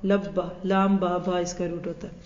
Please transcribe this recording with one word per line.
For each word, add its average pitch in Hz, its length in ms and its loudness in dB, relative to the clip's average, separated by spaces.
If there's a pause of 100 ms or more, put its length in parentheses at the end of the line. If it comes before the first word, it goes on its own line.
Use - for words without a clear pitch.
لبا، 190 440 0 (160)
لام 196 340 4
با، 180 200 2
با 180 220 0
اس 175 140 -2
کا 175 140 -4
روٹ 170 200 -6
ہوتا - 200 -8
ہے۔ - 180 -16